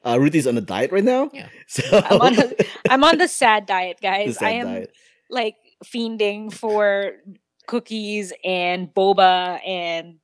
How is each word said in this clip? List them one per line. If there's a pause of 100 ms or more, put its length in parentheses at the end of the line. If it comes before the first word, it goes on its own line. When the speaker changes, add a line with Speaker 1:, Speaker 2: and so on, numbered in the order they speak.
Speaker 1:
uh,
Ruthie's
on
a
diet
right
now.
Speaker 2:
Yeah. (200)
Speaker 1:
So (260)
Speaker 3:
I'm
on
a, (360)
I'm
on
the
sad
diet,
Speaker 1:
<laughs>
The
Speaker 3:
guys.
Speaker 1:
sad
Speaker 3:
I
am,
Speaker 1:
diet. (380)
Speaker 3:
like, (280)
fiending
for (540)
cookies (140)
and
boba
and